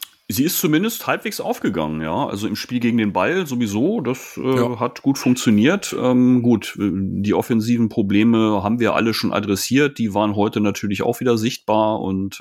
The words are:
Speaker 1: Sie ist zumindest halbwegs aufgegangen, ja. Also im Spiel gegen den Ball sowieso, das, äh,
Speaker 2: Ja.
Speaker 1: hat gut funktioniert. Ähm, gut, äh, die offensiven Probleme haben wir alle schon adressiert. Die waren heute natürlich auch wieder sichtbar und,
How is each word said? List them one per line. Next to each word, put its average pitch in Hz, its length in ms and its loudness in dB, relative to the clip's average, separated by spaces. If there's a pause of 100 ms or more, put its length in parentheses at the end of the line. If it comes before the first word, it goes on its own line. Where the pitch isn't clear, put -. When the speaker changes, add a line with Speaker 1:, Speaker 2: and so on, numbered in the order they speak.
(320)
Speaker 1:
Sie 104 120 0
ist - 160 -2
zumindest 180 480 0
halbwegs 180 320 -4
aufgegangen, 80 640 -4
ja. 87 260 -2
Also 101 180 -6
im 95 80 -6
Spiel 123 240 -6
gegen 117 200 0
den 104 140 0
Ball 147 360 0
sowieso, 123 520 -2
das, 127 360 -6
äh, 131 220 0
Speaker 2:
Ja. 120 200 0
Speaker 1:
hat 120 240 -6
gut 135 160 0
funktioniert. 127 800 2
Ähm, 127 440 4
gut, 113 360 2
äh, 101 140 0
die 95 420 0
offensiven 113 540 2
Probleme 107 720 2
haben 110 160 0
wir 110 160 2
alle 110 180 2
schon 107 200 -2
adressiert. 120 680 0
Die 107 160 -2
waren 104 220 0
heute 107 240 0
natürlich 101 420 -2
auch 120 160 -2
wieder 123 180 2
sichtbar 107 640 0
und, 95 400 -4